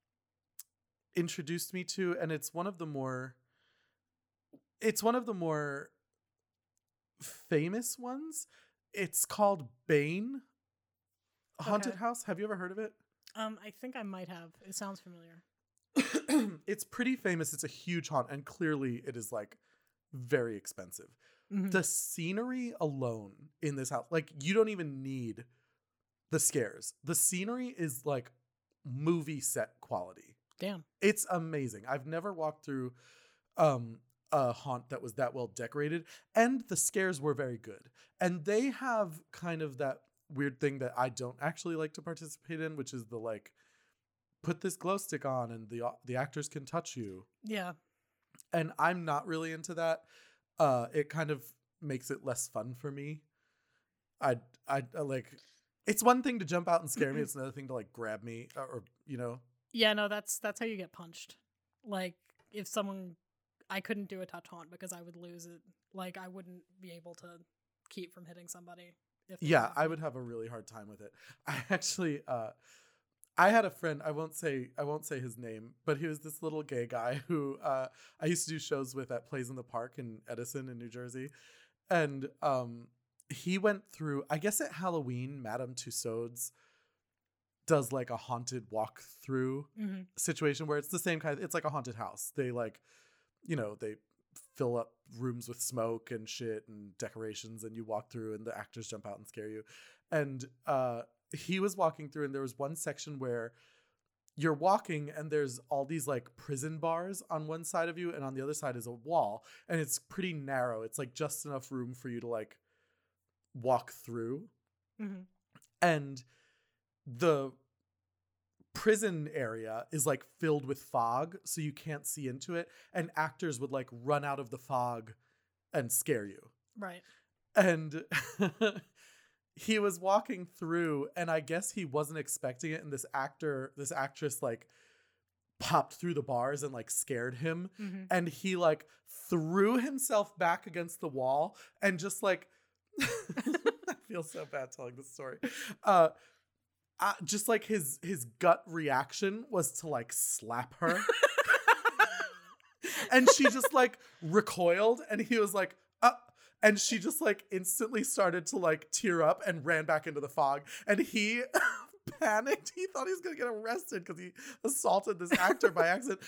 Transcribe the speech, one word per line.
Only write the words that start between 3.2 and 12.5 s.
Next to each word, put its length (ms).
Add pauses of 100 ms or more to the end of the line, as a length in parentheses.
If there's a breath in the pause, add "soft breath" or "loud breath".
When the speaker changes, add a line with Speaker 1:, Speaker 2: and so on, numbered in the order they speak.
Speaker 1:
it's 200
one 120
of 100
the 80
more 560 (1300)
famous 760
ones. 500 (440 soft breath)
It's 320
called 420 (200)
Bane 560 (1160)
Haunted 320
Speaker 2:
Okay. 80
Speaker 1:
House. 240
Have 140
you 60
ever 120